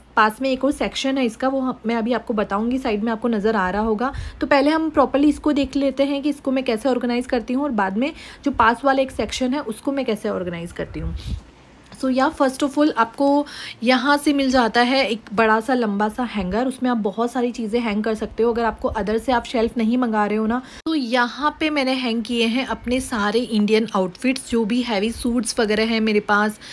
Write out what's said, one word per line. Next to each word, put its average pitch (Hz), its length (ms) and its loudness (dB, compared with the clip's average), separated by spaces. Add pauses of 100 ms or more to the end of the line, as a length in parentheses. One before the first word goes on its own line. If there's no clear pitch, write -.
(160)
पास 220 260 2
में 269 80 0
एक 262 160 0
और 277 60 4
section 269 460 -2
है 262 80 2
इसका, 226 220 -2
वो 269 120 0
हम, 254 260 -2
मैं 226 100 0
अभी 233 180 0
आपको 226 200 -4
बताऊंगी, 214 440 0
side 226 260 -2
में 233 80 0
आपको 226 160 -4
नज़र 220 280 0
आ 185 140 2
रहा 202 120 -2
होगा। 226 320 0 (280)
तो 302 60 -2
पहले 277 220 4
हम 320 200 2
properly 277 400 4
इसको 294 240 0
देख 269 220 -2
लेते 277 280 0
हैं 277 180 -2
कि 294 80 0
इसको 285 220 -2
मैं 262 120 0
कैसे 254 260 -2
organize 247 360 0
करती 247 280 -2
हूँ 269 100 0
और 294 80 -2
बाद 196 260 0
में 285 160 0 (320)
जो 285 60 2
पास 233 340 4
वाला 269 160 4
एक 262 100 0
section 247 420 -2
है 294 60 -2
उसको 277 320 -4
मैं 269 140 -2
कैसे 214 240 -2
organize 180 420 -6
करती 160 280 -8
हूँ। 165 160 -6 (840)
So, 262 160 0
या 269 140 2
first 269 320 0
of 285 80 0
all 302 260 4
आपको 277 480 2 (380)
यहाँ 254 340 4
से 294 160 2
मिल 269 180 2
जाता 240 300 4
है 254 260 2
एक 214 140 -4 (120)
बड़ा 220 260 4
सा 226 140 -2
लंबा 214 360 0
सा 247 140 -6
hanger, 214 440 -2
उसमें 254 220 -2
आप 240 80 2
बहुत 214 340 -2
सारी 247 200 -2
चीज़ें 220 280 -2
hang 214 240 -2
कर 220 120 0
सकते 220 280 -2
हो। 233 80 4
अगर 233 120 0
आपको 226 260 -2
other 214 300 -2
से 220 120 -2
आप 240 120 2
shelf 233 340 -2
नहीं 226 200 2
मंगा 220 280 2
रहे 208 120 0
हो 220 100 0
ना, 240 140 0 (240)
तो 320 100 -2
यहाँ 254 640 0
पे 311 100 2
मैंने 269 220 0
hang 240 320 -2
किए 233 220 0
हैं 226 200 0
अपने 240 340 -2
सारे 220 400 0
Indian 214 560 2
outfits, 202 560 -2
जो 226 140 2
भी 240 160 0
heavy 226 300 0
suits 233 480 -2
वगैरह 214 260 2
हैं 226 160 0
मेरे 220 180 2
पास, 208 400 0 (120)